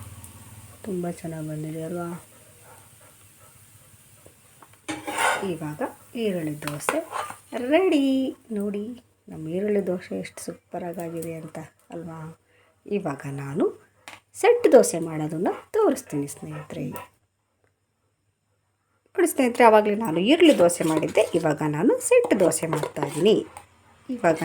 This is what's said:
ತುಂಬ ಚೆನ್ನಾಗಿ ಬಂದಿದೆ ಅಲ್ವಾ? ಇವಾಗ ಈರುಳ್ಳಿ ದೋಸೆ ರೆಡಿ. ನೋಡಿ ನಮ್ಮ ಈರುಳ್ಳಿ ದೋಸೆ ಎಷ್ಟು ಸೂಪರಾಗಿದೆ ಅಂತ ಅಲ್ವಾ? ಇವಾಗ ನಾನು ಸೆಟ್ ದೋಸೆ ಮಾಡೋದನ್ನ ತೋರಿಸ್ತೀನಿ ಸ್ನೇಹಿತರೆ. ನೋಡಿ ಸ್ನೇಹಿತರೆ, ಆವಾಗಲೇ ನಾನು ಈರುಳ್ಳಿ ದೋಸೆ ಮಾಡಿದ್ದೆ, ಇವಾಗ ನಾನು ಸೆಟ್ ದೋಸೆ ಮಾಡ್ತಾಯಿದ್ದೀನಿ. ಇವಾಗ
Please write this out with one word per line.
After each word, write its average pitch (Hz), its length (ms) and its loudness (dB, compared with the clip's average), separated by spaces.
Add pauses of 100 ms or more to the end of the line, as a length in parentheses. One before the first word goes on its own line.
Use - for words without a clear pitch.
(880)
ತುಂಬ 180 240 -6 (100)
ಚೆನ್ನಾಗಿ 160 320 -10
ಬಂದಿದೆ 156 360 -8
ಅಲ್ವಾ? 175 200 -8 (3500)
ಇವಾಗ 156 280 -8 (440)
ಈರುಳ್ಳಿ 160 320 -2 (100)
ದೋಸೆ 147 320 -6 (720)
ರೆಡಿ. 330 300 4 (560)
ನೋಡಿ 202 260 -4 (480)
ನಮ್ಮ 160 240 -8
ಈರುಳ್ಳಿ 202 360 0
ದೋಸೆ 185 200 -6 (120)
ಎಷ್ಟು - 240 -18
ಸೂಪರಾಗಿದೆ 170 920 -10
ಅಂತ 156 160 -14 (360)
ಅಲ್ವಾ? 165 240 -12 (800)
ಇವಾಗ 143 240 -6 (200)
ನಾನು 151 240 -2 (760)
ಸೆಟ್ 480 340 6
ದೋಸೆ 175 320 4
ಮಾಡೋದನ್ನ 160 440 -2 (260)
ತೋರಿಸ್ತೀನಿ 240 580 0
ಸ್ನೇಹಿತರೆ. 151 480 -12 (2250)
ನೋಡಿ 349 160 4
ಸ್ನೇಹಿತರೆ, 247 380 4
ಆವಾಗಲೇ 208 340 6
ನಾನು 165 160 -2 (120)
ಈರುಳ್ಳಿ 330 300 8
ದೋಸೆ 175 300 4
ಮಾಡಿದ್ದೆ, 160 320 2 (160)
ಇವಾಗ 156 240 0 (140)
ನಾನು 214 160 4 (160)
ಸೆಟ್ 480 240 4 (100)
ದೋಸೆ 160 320 2
ಮಾಡ್ತಾಯಿದ್ದೀನಿ. 151 600 0 (760)
ಇವಾಗ 180 360 2